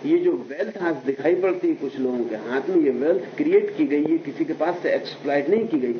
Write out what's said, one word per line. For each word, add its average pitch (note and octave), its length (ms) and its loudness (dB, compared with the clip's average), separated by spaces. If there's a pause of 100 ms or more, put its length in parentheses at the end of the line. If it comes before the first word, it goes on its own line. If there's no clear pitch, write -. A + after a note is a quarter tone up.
ये E3 120 4
जो F3 140 2 (180)
वेल्थ G#3 340 -6
आज E3 120 0 (100)
दिखाई C#3 300 2
पड़ती F3+ 320 0
है D#3+ 80 2
कुछ C3+ 240 -6
लोगों B2 260 0
के G#2+ 180 -4
हाथ B2 260 -2
में, F#3 80 2
ये D3 220 4
वेल्थ F3 260 2 (120)
क्रिएट G3 400 4
की D#3 80 2
गई, D3 200 2
ये D#3+ 140 4
किसी D3+ 260 -4
के D3+ 80 -2
पास E3+ 300 -2
से D#3+ 100 2
एक्सप्लॉइट C#3 560 -2
नहीं A3 180 2
की D3+ 120 0
गई, A#2+ 200 0